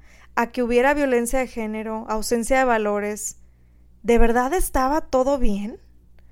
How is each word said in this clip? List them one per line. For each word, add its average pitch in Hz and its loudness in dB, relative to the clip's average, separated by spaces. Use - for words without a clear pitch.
a 233 -2
que 254 -4
hubiera 240 2
violencia 262 0
de 254 -4
género, 220 -8
ausencia 226 -2
de 262 2
valores. 208 -2
¿De 233 2
verdad 233 4
estaba 302 0
todo 262 0
bien? 220 0